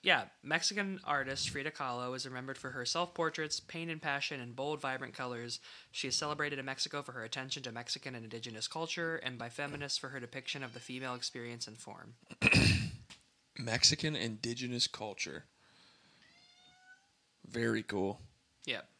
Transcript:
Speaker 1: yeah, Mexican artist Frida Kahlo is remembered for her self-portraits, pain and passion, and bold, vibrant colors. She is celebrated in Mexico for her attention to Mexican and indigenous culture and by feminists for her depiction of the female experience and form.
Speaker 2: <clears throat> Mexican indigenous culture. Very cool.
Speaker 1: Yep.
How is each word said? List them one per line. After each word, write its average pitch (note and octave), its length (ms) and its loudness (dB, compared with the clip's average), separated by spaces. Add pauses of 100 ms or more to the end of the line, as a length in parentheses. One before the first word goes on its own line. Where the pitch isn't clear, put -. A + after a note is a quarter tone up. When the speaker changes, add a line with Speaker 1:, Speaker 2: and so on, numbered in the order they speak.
Speaker 1:
yeah, D#3 220 8 (180)
Mexican F#3+ 640 2
artist C3+ 460 0
Frida C#3+ 220 -2
Kahlo B2+ 440 -2
is B2+ 100 -4
remembered C3 300 -6
for C3+ 140 -6
her B2 160 -4
self-portraits, D#3+ 760 0
pain E3 300 -6
and D#3 100 -4
passion, C#3+ 400 0
and A#2+ 160 -8
bold, C#3+ 240 -2
vibrant C3 320 -2
colors. A#2+ 480 -4 (320)
She - 160 -2
is B2+ 80 2
celebrated D3 420 0
in C3+ 60 -6
Mexico C3+ 380 -2
for C3 100 -8
her B2 100 -6
attention C3+ 420 -4
to B2 80 -4
Mexican A#2+ 420 -6
and A#2 100 -8
indigenous A2 420 -6
culture E3 500 0
and B2+ 200 -2
by A#2 140 -4
feminists C#3+ 480 -2
for C#3 100 -4
her C3+ 100 -6
depiction C3 440 -6
of B2 100 -6
the B2 80 -10
female B2+ 340 -4
experience A#2+ 520 -4
and A2 100 -12
form. - 380 -12 (260)
Speaker 2:
<clears throat> - 100 8 (1080)
Mexican C#3+ 580 6
indigenous A#2 680 0
culture. G2 580 -6 (2000)
Very A2+ 360 2
cool. G2 380 0 (440)
Speaker 1:
Yep. A2+ 240 -4 (120)